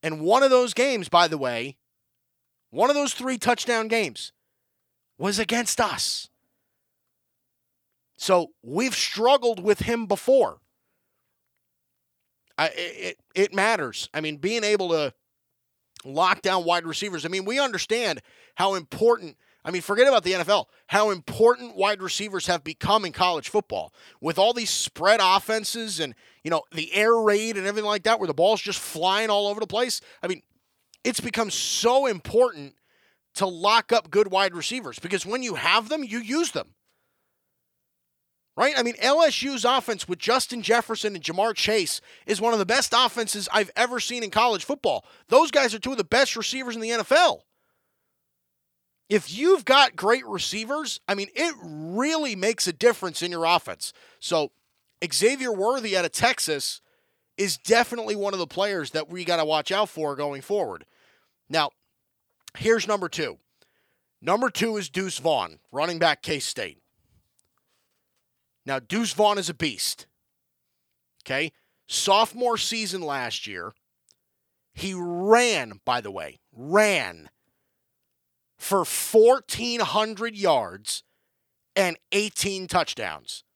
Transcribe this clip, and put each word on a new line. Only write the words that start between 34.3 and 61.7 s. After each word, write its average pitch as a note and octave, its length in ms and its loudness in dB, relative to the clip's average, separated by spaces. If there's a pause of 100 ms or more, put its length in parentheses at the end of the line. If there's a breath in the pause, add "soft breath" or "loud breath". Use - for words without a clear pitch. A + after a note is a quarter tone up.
wide F#3+ 240 2
receivers F3 440 -8
because F3 280 -6
when A#3+ 160 -4
you A3 140 -6
have G3+ 340 2
them, D4+ 120 -4
you A#3 180 -6
use C#4 320 -4
them. C3+ 160 -6 (1900)
Right? C4 180 2
I C4 80 0
mean, A#3 180 -2
L C#4 200 4
S D4+ 220 2
U's B3+ 240 -2
offense A#3+ 420 0
with F3 100 -4
Justin A#3+ 440 0
Jefferson G#3+ 520 0
and E3+ 80 -10
Ja'Marr G3 320 -2
Chase G#3 460 0 (240 loud breath)
is G3 160 -2
one A3+ 140 2
of A3 40 2
the G3+ 60 2
best A#3 320 0
offenses A3+ 560 0
I've G#3 240 2
ever A#3+ 240 0
seen A#3+ 240 -6
in G3+ 60 -8
college G#3+ 340 2
football. G#3 400 -2 (240 soft breath)
Those C#4+ 220 6
guys B3+ 240 2
are A3+ 40 -8
two A#3+ 120 -6
of C4+ 80 -6
the G3+ 60 0
best B3 320 2
receivers B3 380 -6
in A3+ 60 -8
the A3 100 -4
N A#3 100 -2
F G#3 120 -2
L. D#4+ 320 4 (1700)
If G3+ 200 0
you've C#4+ 360 2
got C4+ 280 6
great A3+ 320 2
receivers, A3 800 -6
I G3+ 80 0
mean, G3 200 -6
it D#4 280 -2
really G#3 720 -4
makes G3+ 320 -2
a F3+ 60 -2
difference G3 480 2
in F3 100 -4
your E3+ 140 -4
offense. E3 480 0 (280 soft breath)
So D3+ 320 -2 (540)
Xavier B3 460 0
Worthy G#3+ 420 -2
out F3+ 120 2
of D#3 60 -4
Texas F#3 680 -2 (560)
is F#3+ 220 -2
definitely A3+ 580 0
one G3+ 160 -4
of F#3+ 60 -6
the E3+ 80 -4
players F3+ 460 -4
that D#3 180 -4
we F3+ 160 -10
gotta E3 180 2
watch D3+ 260 0
out G3 200 0
for D3 260 -4
going C#3+ 240 -6
forward. C3 460 -4 (640)
Now, D3 220 0 (840)